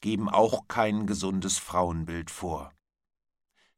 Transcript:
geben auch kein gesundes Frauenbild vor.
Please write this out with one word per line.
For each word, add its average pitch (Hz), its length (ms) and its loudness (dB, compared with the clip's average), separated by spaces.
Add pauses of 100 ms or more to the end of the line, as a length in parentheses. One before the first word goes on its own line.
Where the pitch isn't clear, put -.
geben 101 300 -2
auch 110 360 4
kein 107 400 0
gesundes 95 520 -2
Frauenbild 85 720 -2
vor. 78 420 -6 (1040)